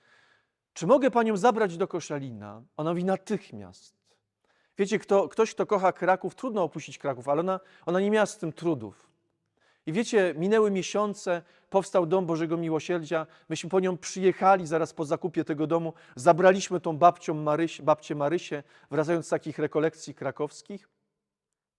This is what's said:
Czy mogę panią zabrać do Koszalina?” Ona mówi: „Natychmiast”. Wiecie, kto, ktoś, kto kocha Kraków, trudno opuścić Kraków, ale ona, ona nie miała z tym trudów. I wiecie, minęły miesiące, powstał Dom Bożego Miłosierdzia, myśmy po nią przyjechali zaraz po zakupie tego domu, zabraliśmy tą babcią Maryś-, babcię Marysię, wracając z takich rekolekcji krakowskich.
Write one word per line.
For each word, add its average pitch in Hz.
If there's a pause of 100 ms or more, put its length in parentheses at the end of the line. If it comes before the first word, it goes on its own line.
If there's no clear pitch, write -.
(720)
Czy -
mogę 262
panią 220
zabrać 208
do 180
Koszalina?” 117 (140)
Ona 156
mówi: 175
„Natychmiast”. 180 (840)
Wiecie, 196
kto, 196
ktoś, -
kto 185
kocha 190
Kraków, 185
trudno 214
opuścić 147
Kraków, 127
ale 147
ona, 185 (260)
ona 180
nie 202
miała 214
z -
tym 156
trudów. 131 (800)
I 156
wiecie, 190
minęły 208
miesiące, 196 (280)
powstał 185
Dom 185
Bożego 165
Miłosierdzia, 160 (220)
myśmy 160
po 190
nią 185
przyjechali 185
zaraz 156
po 160
zakupie 160
tego 156
domu, 165 (220)
zabraliśmy 180
tą 160
babcią 170
Maryś-, 151
babcię 151
Marysię, 147 (280)
wracając 151
z -
takich 160
rekolekcji 147
krakowskich. - (920)